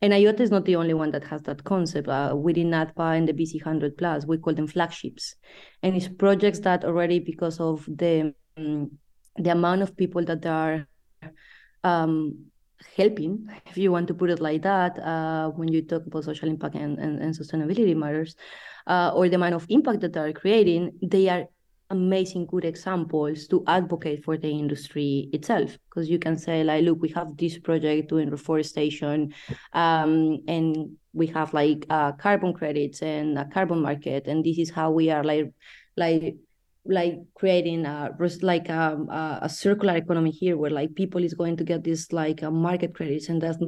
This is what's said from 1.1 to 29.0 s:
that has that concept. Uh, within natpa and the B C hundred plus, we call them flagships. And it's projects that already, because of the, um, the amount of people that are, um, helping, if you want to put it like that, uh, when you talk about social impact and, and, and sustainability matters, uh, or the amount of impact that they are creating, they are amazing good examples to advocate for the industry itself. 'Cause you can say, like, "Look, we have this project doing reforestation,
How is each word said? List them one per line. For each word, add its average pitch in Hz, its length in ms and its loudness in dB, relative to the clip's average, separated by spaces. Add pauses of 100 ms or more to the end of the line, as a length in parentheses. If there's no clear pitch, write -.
that 147 140 -4
has 151 180 -8
that 143 200 -8
concept. 165 440 -2
Uh, 135 280 0
within 165 360 2
natpa 160 440 0
and 165 120 2
the 156 60 0
B 160 120 -2
C 156 140 -10
hundred 147 360 -2
plus, 156 300 -2
we 160 140 -2
call 160 160 -2
them 156 100 -2
flagships. - 680 -6 (480)
And 190 120 2
it's 185 120 -2
projects 196 540 2
that 180 220 2
already, 175 360 2
because 165 400 -4
of 160 260 -2
the, 156 480 0 (240)
um, 151 400 -6 (400)
the 170 140 2
amount 175 320 2
of 190 120 -6
people 175 300 -2
that 165 220 -4
are, 160 400 -2 (960)
um, 160 640 0 (520)
helping, 208 500 0 (200)
if - 100 -12
you 190 140 4
want 175 160 2
to 175 80 -2
put 180 160 2
it 165 100 0
like 156 220 0
that, 185 340 2
uh, 160 520 -2
when 165 220 -4
you 160 120 2
talk 165 240 -4
about 156 160 -6
social 156 260 -4
impact 156 240 -4
and, 147 240 -4
and, 151 240 -4
and 160 160 -4
sustainability 160 580 0
matters, 156 400 -4 (520)
uh, 175 260 4
or 180 160 4
the 180 60 4
amount 180 180 2
of 165 160 -4
impact 226 300 4
that 170 140 -4
they 165 60 -4
are 156 140 -2
creating, 180 640 4
they 190 300 4
are 180 160 0 (460)
amazing 185 560 0
good 180 180 -2
examples 160 800 -2
to 180 200 2
advocate 165 560 0
for 160 120 -2
the 156 140 -4
industry 147 800 -2
itself. 160 460 -2 (140)
'Cause 160 180 -4
you 170 80 2
can 160 200 0
say, 160 260 0
like, 156 200 4
"Look, 165 180 2
we 160 80 0
have 156 280 -8
this 170 220 -4
project 151 500 0
doing 156 220 0
reforestation, 151 1000 -2 (420)